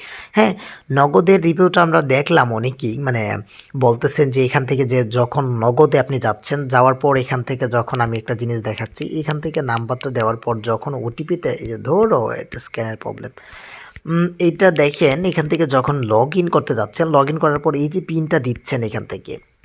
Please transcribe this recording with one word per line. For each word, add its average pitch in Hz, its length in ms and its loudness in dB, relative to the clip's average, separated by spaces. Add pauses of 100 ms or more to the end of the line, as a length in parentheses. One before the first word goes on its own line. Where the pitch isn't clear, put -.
(360)
হ্যাঁ, 214 160 4 (460)
নগদের 175 500 6
রিপোর্ট 180 260 2 (100)
আমরা 165 160 4 (140)
দেখলাম 143 340 2 (100)
অনেকেই, 120 360 -4 (120)
মানে, 117 160 0 (600)
বলতেছেন 123 500 2
যে 131 140 2
এখান 135 220 0
থেকে 135 220 2
যে 127 60 2 (200)
যখন 135 260 0 (200)
নগদে 139 400 4
আপনি 139 120 -4 (100)
যাচ্ছেন, 143 320 -2 (160)
যাওয়ার 127 280 6
পর 143 100 4 (120)
এখান 127 240 -2
থেকে 131 160 -4 (120)
যখন 120 280 -2
আমি 113 160 -2
একটা 120 200 -6
জিনিস 117 180 -4 (100)
দেখাচ্ছি, 107 340 -8 (180)
এখান 151 240 -4
থেকে 160 140 -4 (140)
নাম্বারটা 117 360 -4 (100)
দেওয়ার 113 260 0
পর 117 100 -2 (160)
যখন 113 220 -4 (140)
ওটিপিতে, 156 440 -4 (120)
এই 117 100 -10
যে 107 60 -8 (100)
ধরো, 190 320 2 (220)
এটা - 240 -12
স্ক্যানের 113 380 -6
প্রবলেম। 110 280 -10 (760)
উম, 170 180 2 (180)
এইটা 175 220 4 (140)
দেখেন, 147 340 2 (140)
এখান 151 220 -2
থেকে 165 120 2 (120)
যখন 143 200 2 (160)
log 123 180 4 (100)
in 175 140 0
করতে 147 240 0
যাচ্ছেন, 110 280 -2 (100)
log 139 160 6
in 160 100 -4
করার 147 220 2
পর 156 80 2 (100)
এই 151 120 0
যে 185 140 -2
পিনটা 160 380 0
দিচ্ছেন 123 420 -4
এখান 104 240 -6
থেকে, - 200 -12 (320)